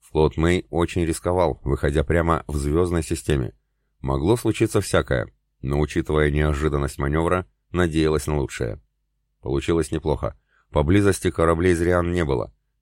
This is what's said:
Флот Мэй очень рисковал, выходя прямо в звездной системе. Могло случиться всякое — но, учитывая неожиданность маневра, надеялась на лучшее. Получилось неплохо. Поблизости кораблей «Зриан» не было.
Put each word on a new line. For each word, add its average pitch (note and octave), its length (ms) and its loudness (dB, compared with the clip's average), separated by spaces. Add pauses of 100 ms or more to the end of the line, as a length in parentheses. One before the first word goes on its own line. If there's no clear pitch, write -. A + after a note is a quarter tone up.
Флот D#2 360 0
Мэй E2+ 320 2
очень E2+ 360 -2
рисковал, E2+ 580 0
выходя C#2+ 400 0
прямо E2 440 0
в D2 100 -6
звездной E2 440 0
системе. C#2+ 520 -2 (480)
Могло C#2 340 0
случиться A2 460 0
всякое — C#2 500 -2 (300)
но, C#2 180 -2
учитывая D2+ 500 0
неожиданность C#2+ 680 0
маневра, E2 480 0 (240)
надеялась D#2 560 0
на D2+ 100 -2
лучшее. A#1+ 440 -6 (600)
Получилось D2 500 -2
неплохо. D2 460 -4 (340)
Поблизости F#2 600 2
кораблей E2+ 420 2
«Зриан» F2 380 2
не F2 120 0
было. C2 300 -2 (280)